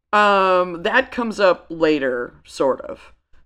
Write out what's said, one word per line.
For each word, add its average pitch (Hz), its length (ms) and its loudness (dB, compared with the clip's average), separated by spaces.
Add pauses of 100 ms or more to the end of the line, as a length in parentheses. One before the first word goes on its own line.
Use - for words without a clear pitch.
(140)
Um, 185 720 2
that 254 280 0
comes 220 280 -6
up 180 280 2
later, 143 640 -2 (120)
sort - 360 -2
of. - 300 -16 (320)